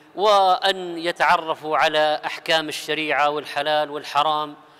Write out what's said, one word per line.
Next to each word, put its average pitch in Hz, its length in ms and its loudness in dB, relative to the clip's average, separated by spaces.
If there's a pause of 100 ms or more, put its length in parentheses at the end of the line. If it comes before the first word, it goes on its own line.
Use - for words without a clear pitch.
(140)
وأن 190 840 2
يتعرفوا 160 800 0
على 151 480 2
أحكام 160 440 -2
الشريعة 147 640 -2
والحلال 147 600 -2
والحرام، 151 640 -2 (260)